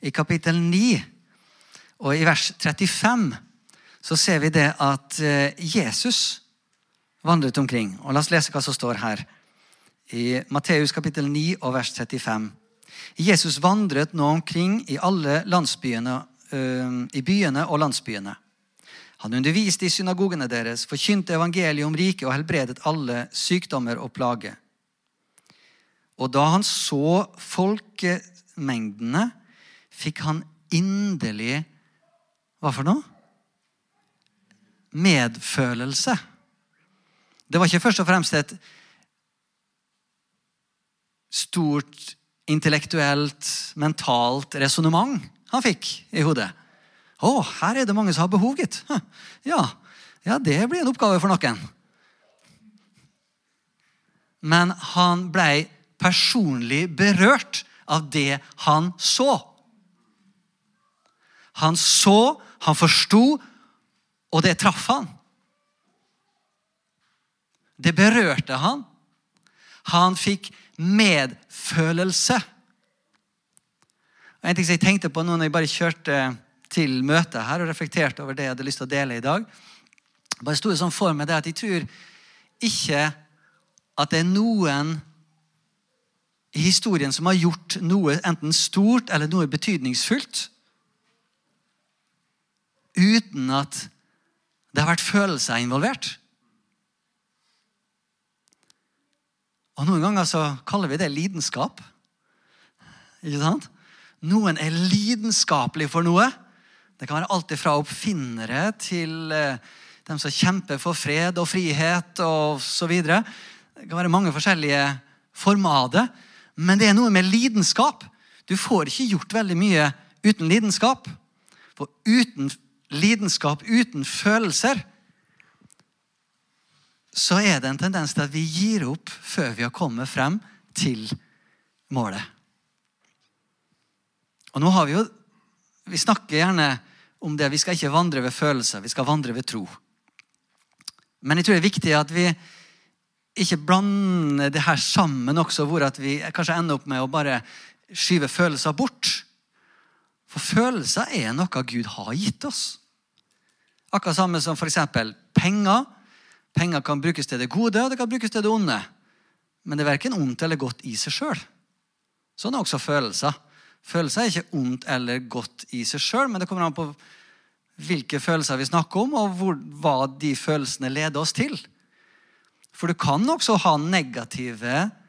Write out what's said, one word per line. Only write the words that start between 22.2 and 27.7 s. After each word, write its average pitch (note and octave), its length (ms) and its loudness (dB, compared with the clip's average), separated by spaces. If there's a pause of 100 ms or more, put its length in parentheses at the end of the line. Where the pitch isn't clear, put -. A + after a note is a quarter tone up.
og B2+ 60 0
helbredet C#3+ 500 -4
alle B2+ 480 -2
sykdommer C3 720 -2
og B2+ 100 -12
plager. A#2+ 440 -4 (1600)
Og C3 100 -4
da C#3 220 2
han G3 100 4
så E3 600 0 (160)
folkemengdene, E3 1900 -4 (640)